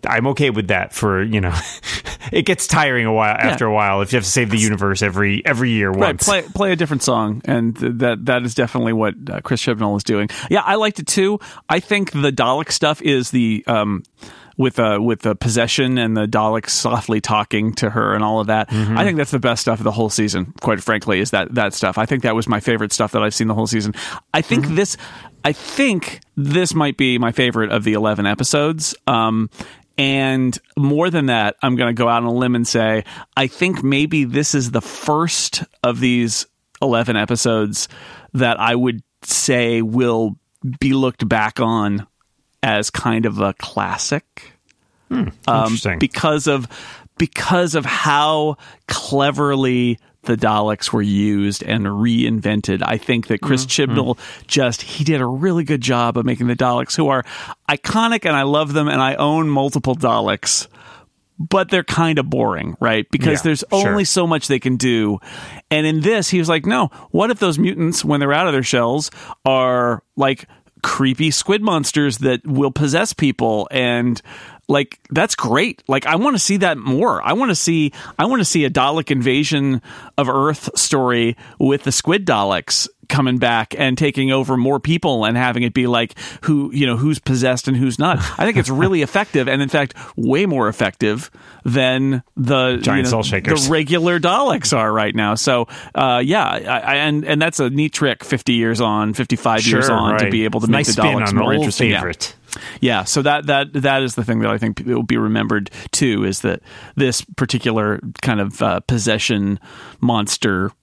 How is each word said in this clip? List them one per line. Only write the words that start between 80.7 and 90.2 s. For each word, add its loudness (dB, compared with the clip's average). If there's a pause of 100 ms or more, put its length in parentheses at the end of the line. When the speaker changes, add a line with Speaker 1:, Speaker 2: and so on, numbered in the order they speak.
Speaker 2:
story 2 (240)
with 2
the 0
squid 0
Daleks 0 (220)
coming 2
back 0
and 0
taking 0
over 0
more 2
people 0
and 2
having 0
it -2
be 2
like, 0 (280)
who, 0
you 2
know, 2
who's 0
possessed 0
and 2
who's 0
not. 2 (220)
I 4
think 2
it's 2
really 2
Speaker 1:
<laughs> 0
Speaker 2:
effective 0
and, 0
in 0
fact, 0 (220)
way 2